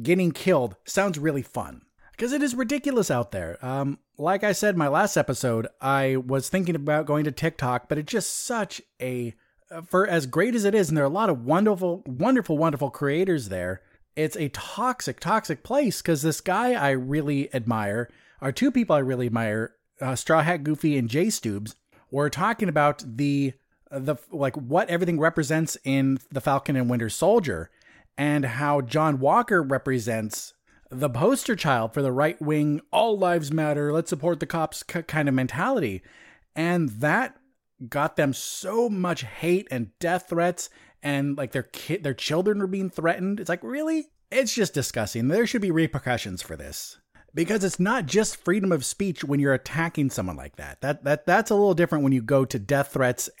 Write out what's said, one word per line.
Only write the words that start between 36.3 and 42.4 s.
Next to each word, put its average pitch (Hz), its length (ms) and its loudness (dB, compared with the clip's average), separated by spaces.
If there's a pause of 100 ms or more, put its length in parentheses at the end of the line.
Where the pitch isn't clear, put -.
And 170 340 0 (120)
that 196 360 0 (520)
got 147 280 -2
them 143 160 2
so 226 560 -2
much 180 340 -2
hate 170 480 0
and 120 280 -6
death 170 300 -2
threats, 175 420 -2 (320)
and, 143 340 0
like, 135 160 -6
their 135 120 -2
ki-, - 340 -6
their 143 160 -2
children 190 440 0